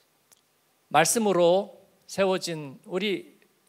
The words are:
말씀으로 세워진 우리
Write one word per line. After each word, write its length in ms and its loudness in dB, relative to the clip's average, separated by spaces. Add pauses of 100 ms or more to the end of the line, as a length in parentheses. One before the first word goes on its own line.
(880)
말씀으로 1000 2 (180)
세워진 760 -4
우리 540 -6 (300)